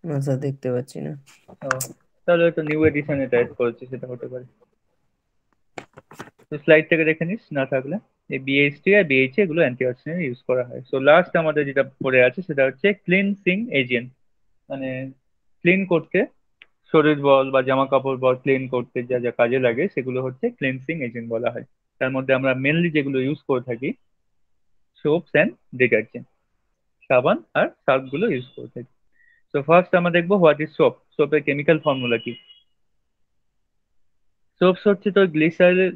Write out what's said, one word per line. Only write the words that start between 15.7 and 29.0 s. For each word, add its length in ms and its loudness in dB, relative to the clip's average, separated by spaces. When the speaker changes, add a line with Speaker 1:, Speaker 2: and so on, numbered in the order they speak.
Speaker 2:
করতে 260 -2
শরীর 360 4
বল 260 6
বা 60 4
জামা 220 2
কাপড় 320 0
বল 200 4
clean 200 0
করতে 240 -6
যা 160 -2
যা 140 -2
কাজে 280 2
লাগে 160 0
সেগুলো 300 -4
হচ্ছে 200 -8
cleansing 380 -6
agent 260 -10
বলা 200 -2
হয়। 120 -12
তার 160 -2
মধ্যে 220 -2
আমরা 140 0
mainly 320 0
যেগুলো 220 -2
ইউজ 120 -4
করে 200 0
থাকি 200 -6
soaps 300 -2
and 100 0
detergent, 460 -2
সাবান 300 2
আর 80 0
সার্ফ 180 0
গুলো 120 -4
ইউজ 200 -8
করে 200 -16
থাকি। 180 -16